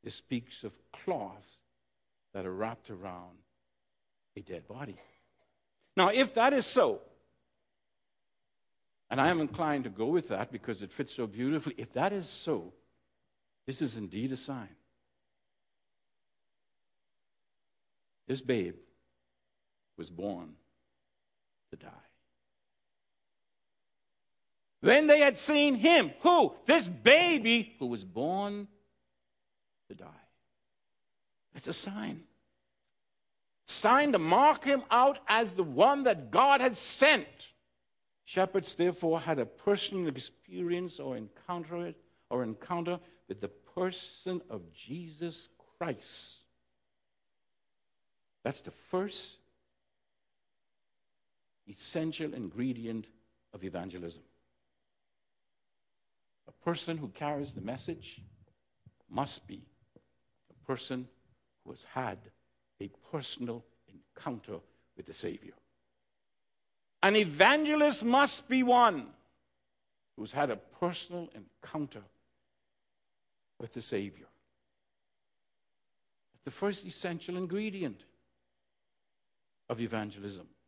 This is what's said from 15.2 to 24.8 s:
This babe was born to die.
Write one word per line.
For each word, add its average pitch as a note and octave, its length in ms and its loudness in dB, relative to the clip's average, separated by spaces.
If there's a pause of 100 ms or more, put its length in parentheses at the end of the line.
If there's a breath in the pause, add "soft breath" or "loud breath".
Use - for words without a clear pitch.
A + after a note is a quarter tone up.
This C3 160 -4
babe A2+ 340 -2 (1200)
was E2 140 -14
born F2 440 -10 (1160)
to - 60 -18
die. - 300 -20 (2750)